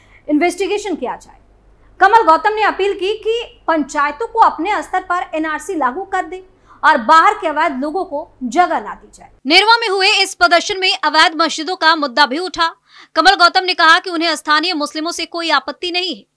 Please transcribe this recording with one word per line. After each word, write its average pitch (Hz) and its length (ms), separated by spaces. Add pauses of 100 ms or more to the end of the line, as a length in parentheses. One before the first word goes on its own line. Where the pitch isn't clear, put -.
(300)
इन्वेस्टिगेशन 349 640
किया 214 200
जाए। - 220 (640)
कमल 427 240
गौतम 320 300
ने 427 100
अपील 381 300
की 359 200
कि 440 540
पंचायतों 294 600
को 453 120
अपने 349 440
स्तर 370 180
पर 370 320
एनआरसी 311 420
लागू 277 280
कर 381 220
दे 370 200 (380)
और 302 140
बाहर 320 360
के 427 140
अवैध 294 340
लोगों 311 240
को 294 240 (140)
जगह 277 360
ना 202 140
दी - 220
जाए। - 160 (140)
नेरवा 392 320
में 466 120
हुए 392 200
इस 403 260
प्रदर्शन 349 440
में 381 240
अवैध 311 380
मस्जिदों 320 340
का 330 200
मुद्दा 285 300
भी 262 120
उठा। 339 380 (400)
कमल 330 200
गौतम 349 280
ने 370 100
कहा 330 260
कि 370 100
उन्हें 330 260
स्थानीय 311 380
मुस्लिमों 311 380
से 339 140
कोई 339 240
आपत्ति 285 420
नहीं 302 240
है, 202 100 (120)